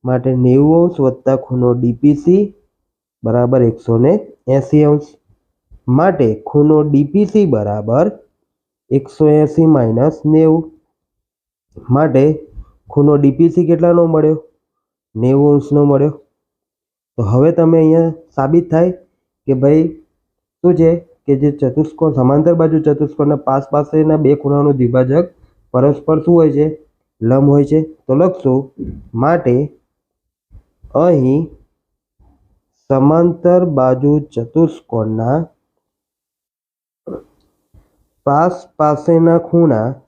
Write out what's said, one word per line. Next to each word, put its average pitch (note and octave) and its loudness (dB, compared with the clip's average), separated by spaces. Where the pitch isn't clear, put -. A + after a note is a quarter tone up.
માટે B2+ -2
નેવું C#3+ 4
અંશ E3+ 0
વત્તા C3 -2
ખૂણો B2 -2
ડી A#2+ -2
પી D3 2
સી F#3 2
બરાબર B2 0
એકસો A#2 -4
ને C3+ 2
એંસી C3+ 0
અંશ. D3 -2
માટે E3 0
ખૂણો D3+ 2
ડી C#3+ 0
પી G3+ 0
સી G#3 2
બરાબર G#2+ -2
એકસો C#3 -2
એંસી D3+ 2
માઇનસ B2+ 0
નેવું. D#3+ 2
માટે C#3 2
ખૂણો D3 2
ડી C#3 2
પી E3+ 4
સી E3+ 0
કેટલાનો E3+ 2
મળ્યો? D#3 0
નેવું C#3 2
અંશનો C#3+ 0
મળ્યો. C#3+ 0
તો A#2+ -4
હવે C3 2
તમે E3 2
અહીંયા D#3+ 2
સાબિત D#3 -2
થાય F3 0
કે C3+ 0
ભાઈ C#3+ 2
શું F3 2
છે E3 2
કે C#3 -2
જે C#3+ 0
ચતુષ્કોણ, D3 -4
સમાંતર C#3+ 2
બાજુ D#3+ 0
ચતુષ્કોણના D3 -2
પાસ C3+ -2
પાસેના D#3 0
બે C#3+ 2
ખૂણાઓનો C#3+ 0
દ્વિભાજક B2+ 0
પરસ્પર C#3+ 0
શું E3+ 0
હોય D#3+ 4
છે? D3 0
લંબ C3 2
હોય C#3+ 2
છે. D#3 0
તો - -6
લખશું, C#3+ -2
માટે C3+ -2
અહીં D3+ 0
સમાંતર E3+ 2
બાજુ B2+ 0
ચતુષ્કોણના A#2 -4
પાસ D#3+ 0
પાસેના E3 0
ખૂણા D3+ 0